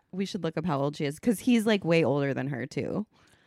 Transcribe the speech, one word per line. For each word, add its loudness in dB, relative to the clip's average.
we -4
should -8
look -2
up -2
how 0
old 0
she -2
is, -4
'cause 0
he's, 4
like, 2
way 4
older 2
than -4
her, -6
too. -4